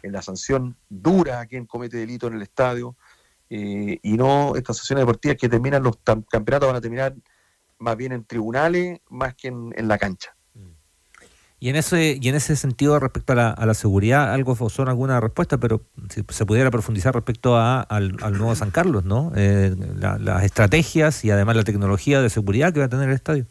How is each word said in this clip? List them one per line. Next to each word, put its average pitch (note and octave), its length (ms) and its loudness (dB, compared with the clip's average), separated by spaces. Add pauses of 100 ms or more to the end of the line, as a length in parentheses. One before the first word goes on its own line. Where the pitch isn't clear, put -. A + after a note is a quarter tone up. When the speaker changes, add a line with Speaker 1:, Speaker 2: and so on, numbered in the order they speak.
Speaker 1:
en G2 100 -10
la F#2+ 80 -8
sanción B2 560 -4 (120)
dura C3 520 0
a A#2 40 -12
quien A#2 200 -12
comete A#2+ 320 -10
delito A#2 300 -6
en A2+ 80 -6
el G#2+ 60 -6
estadio, B2 540 -2 (540)
eh, G#2 520 -6
y G#2+ 120 0
no C#3 420 2
estas B2+ 220 -6
sanciones C3+ 240 -2
deportivas B2 360 0
que A#2+ 120 -2
terminan, C3 340 2
los A#2 200 0
tam-, A2 260 0
campeonatos B2+ 380 0
van B2+ 80 2
a A#2+ 60 -4
terminar C3 340 -4 (640)
más A2+ 180 -4
bien C3 140 -6
en A#2+ 120 -8
tribunales, D#3 760 -2 (100)
más B2+ 260 -8
que C3 140 -10
en, A#2 260 -10
en A2+ 120 -4
la G#2 100 2
cancha. - 380 -6 (1200)
Speaker 2:
Y B2 100 -4
en C3+ 60 -2
ese, D#3 460 2
y B2+ 80 0
en C#3 60 0
ese D3+ 200 0
sentido, C#3 440 2
respecto - 340 -2
a - 20 4
la, A#2 140 4
a A2+ 160 -2
la A2 80 4
seguridad, G#2+ 580 2
algo B2+ 240 0
fo-, A2 140 -2
son C3 200 -2
algunas B2+ 340 0
respuestas, C#3+ 360 -2
pero A#2 220 2 (320)
si G#2 160 -6
se - 160 -2
pudiera B2 240 4
profundizar A2+ 460 0
respecto A#2+ 400 0
a, A#2 260 2
al, G2 400 -2
al G2+ 160 -2
nuevo A2+ 180 0
San G#2 140 -4
Carlos, C#3 360 0
¿no? C3 300 0
Eh, G2 400 4 (200)
la, F#2+ 240 -2
las G2 240 0
estrategias D3+ 840 2
y G#2+ 60 4
además G2+ 240 4
la A2 80 4
tecnología G2+ 580 2
de A#2+ 80 2
seguridad A2+ 440 0
que D3 60 0
va C#3 60 2
a B2+ 40 -4
tener C3 200 -2
el C3+ 60 2
estadio. C3+ 360 -4